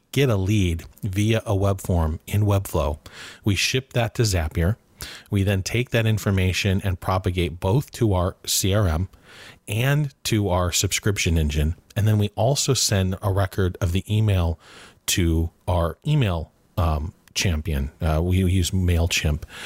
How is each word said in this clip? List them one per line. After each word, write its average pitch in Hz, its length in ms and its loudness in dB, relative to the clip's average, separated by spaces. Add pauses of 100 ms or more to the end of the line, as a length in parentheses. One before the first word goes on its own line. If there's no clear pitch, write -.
(100)
get 135 180 2
a 107 80 2
lead 95 480 0 (180)
via 107 440 0
a 104 80 0
web 98 260 0
form 85 460 0
in 104 160 0
Webflow, 90 560 0 (460)
we 101 100 2
ship - 380 -2
that 117 240 -2
to 123 60 2
Zapier. 87 540 0 (540)
We 98 140 2
then 95 180 0
take 123 280 -4
that 117 140 0
information 98 800 0
and 92 160 -2
propagate 90 580 -2
both 101 340 -2
to 107 200 0
our 90 320 0
C - 300 0
R 104 120 2
M 82 220 0 (580)
and 139 460 0 (120)
to 104 260 0
our 90 220 0
subscription 92 680 0
engine. 76 380 0 (200)
And 104 100 2
then 107 120 4
we 104 160 2
also 127 400 0
send 95 480 0
a 101 100 0
record 92 480 0
of 87 120 0
the 95 120 -2 (100)
email 92 460 2 (460)
to 82 420 2 (180)
our 85 300 0 (100)
email, 104 460 0 (240)
um, 78 380 0 (180)
champion. 76 600 -2 (100)
Uh, 80 200 2
we 92 220 2
use 90 280 2
MailChimp. 85 720 0 (220)